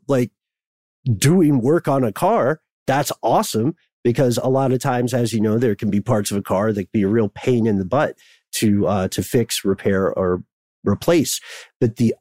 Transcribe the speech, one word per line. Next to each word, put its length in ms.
like, 240
doing 440
work 260
on 160
a 80
car. 500
That's 240
awesome, 540
because 380
a 80
lot 220
of 80
times, 340
as 200
you 80
know, 160
there 180
can 140
be 120
parts 300
of 60
a 40
car 320
that 100
can 100
be 100
a 40
real 220
pain 380
in 100
the 80
butt 320
to, 340
uh, 220
to 140
fix, 400
repair, 480
or 320
replace. 560
But 180
the 240